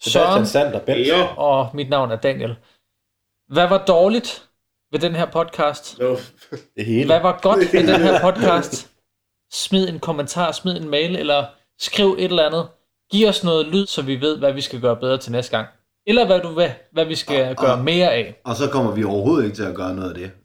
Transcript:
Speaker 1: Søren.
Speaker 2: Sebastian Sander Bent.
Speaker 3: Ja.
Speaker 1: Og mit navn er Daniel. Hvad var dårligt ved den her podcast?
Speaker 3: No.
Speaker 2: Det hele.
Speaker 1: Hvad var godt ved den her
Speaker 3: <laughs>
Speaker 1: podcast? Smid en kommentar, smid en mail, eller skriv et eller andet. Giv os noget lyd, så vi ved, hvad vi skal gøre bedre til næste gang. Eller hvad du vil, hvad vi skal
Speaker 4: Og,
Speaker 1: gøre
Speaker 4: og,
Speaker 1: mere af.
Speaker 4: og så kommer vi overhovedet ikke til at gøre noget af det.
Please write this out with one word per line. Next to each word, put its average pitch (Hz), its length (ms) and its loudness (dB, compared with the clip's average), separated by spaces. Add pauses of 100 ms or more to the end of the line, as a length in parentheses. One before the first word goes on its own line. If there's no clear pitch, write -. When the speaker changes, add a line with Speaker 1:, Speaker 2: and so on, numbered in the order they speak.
Speaker 1:
Søren. 185 440 2
Speaker 2:
Sebastian - 0 -
Sander 143 340 0
Bent. 127 280 0
Speaker 3:
Ja. 180 160 4
Speaker 1:
Og 139 500 0
mit 143 160 -6
navn 135 220 0
er 113 40 -4
Daniel. 117 400 -4 (1000)
Hvad 175 140 2
var 190 180 2
dårligt 196 580 2 (480)
ved 151 80 -2
den 165 160 -2
her 165 100 -2
podcast? 165 720 -4
Speaker 3:
No. 127 160 0 (600)
Speaker 2:
Det 107 100 -6
hele. 113 200 2
Speaker 1:
Hvad 165 140 4
var 175 220 0
godt 202 180 4 (140)
ved 170 140 4
den 175 140 4
her 185 200 4
Speaker 3:
<laughs> 175 100 4
Speaker 1:
podcast? 180 580 0 (640)
Smid 190 360 0
en 160 100 -8
kommentar, 160 520 -4
smid 175 260 -6
en 160 120 -10
mail, 160 260 0
eller 143 300 0 (340)
skriv 190 400 0
et 185 60 0
eller 175 200 2
andet. 160 220 -2 (440)
Giv 208 160 4
os 196 160 0
noget 160 240 2
lyd, 196 200 0
så - 140 -6
vi 135 200 -4
ved, 151 160 0
hvad 139 160 0
vi 139 80 -8
skal 131 200 -8
gøre 117 140 2
bedre 131 220 -2
til 123 140 -10
næste 120 260 -4
gang. 107 100 -6 (400)
Eller 226 180 4
hvad 185 140 4
du 170 160 -8
vil, 165 160 2 (200)
hvad 160 140 0
vi 156 100 -6
skal 135 340 -2
Speaker 4:
Og, 131 60 -6
Speaker 1:
gøre 131 180 2
Speaker 4:
og, 123 100 -2
Speaker 1:
mere 170 300 2
af. 113 220 -2 (100)
Speaker 4:
og 120 100 -6
så 143 140 0
kommer 120 220 0
vi 107 120 -2
overhovedet 107 420 0
ikke 104 100 -4
til 110 80 -6
at 87 120 -6
gøre 92 200 -6
noget 92 140 -8
af 85 60 -12
det. 92 160 -12 (140)